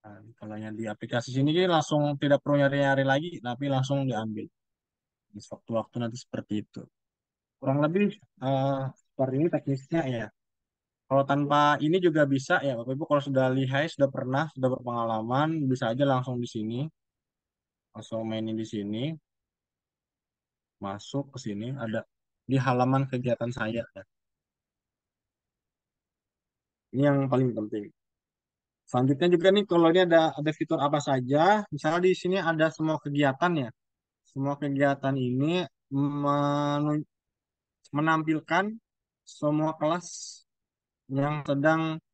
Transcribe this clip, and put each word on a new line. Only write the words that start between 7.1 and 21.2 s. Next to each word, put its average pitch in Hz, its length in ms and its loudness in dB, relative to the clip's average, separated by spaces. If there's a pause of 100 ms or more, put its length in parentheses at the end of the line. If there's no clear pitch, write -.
Kurang 135 240 0
lebih, 185 360 0
eh, 135 640 -2 (120)
seperti - 480 -6
ini 175 80 2
teknisnya 147 560 -2
ya. 117 200 -4 (840)
Kalau 139 160 4
tanpa 147 560 2
ini 160 160 2
juga 165 320 2
bisa 135 320 0
ya, 135 160 -2
Bapak 135 160 -6
Ibu 147 160 -6
kalau 143 160 2
sudah 131 240 2
lihai, 135 400 0
sudah 143 160 2
pernah, 135 480 -2
sudah 131 160 0
berpengalaman, 120 960 -2
bisa 127 240 0
aja 135 160 0
langsung 127 320 -2
di 120 80 -6
sini. 117 400 -6 (1040)
Langsung 110 320 -10
mainin 110 320 -4
di 110 80 -6
sini. 107 480 -6 (1700)
Masuk 101 560 -8